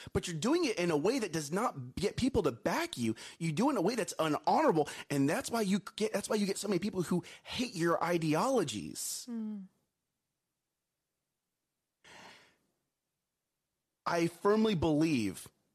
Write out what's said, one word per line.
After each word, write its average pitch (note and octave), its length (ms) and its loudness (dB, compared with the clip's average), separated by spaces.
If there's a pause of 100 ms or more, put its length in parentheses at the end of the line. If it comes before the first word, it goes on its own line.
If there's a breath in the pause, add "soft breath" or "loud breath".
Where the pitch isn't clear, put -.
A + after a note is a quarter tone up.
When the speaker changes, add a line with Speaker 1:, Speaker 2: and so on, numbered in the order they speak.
(120 loud breath)
Speaker 1:
but G3 160 -2
you're E3+ 80 -6
doing C#4+ 300 2
it A3+ 120 0
in F3 120 0
a D#3 60 2
way G3+ 240 2
that G#3 120 -4
does D3+ 180 -4
not D#3+ 460 -4
get F#3+ 200 -2
people B3 260 2
to C#3+ 100 2
back B3+ 460 -2
you. A2+ 160 0 (240 loud breath)
You E3 120 -2
do F#3 180 2
it D#4 40 2
in B3+ 60 0
a - 20 0
way G3+ 140 2
that's G3+ 240 -2
unhonorable, D#3+ 680 2 (200 loud breath)
and C#3 200 2
that's A3 220 -2
why A3+ 120 0
you G3 180 2 (160)
get, G#3 160 -2
that's F#3+ 160 -4
why - 80 0
you G#3 80 2
get F#3+ 140 -2
so G3+ 100 -6
many F#3+ 120 2
people G3 200 -2
who F3 240 0 (180 loud breath)
hate - 320 -6
your E3+ 300 2
ideologies. E3 1300 0
Speaker 2:
Mm. G#3+ 320 -8 (4000 loud breath)
Speaker 1:
I E3+ 200 2
firmly G#3+ 480 4
believe D3 720 2 (260)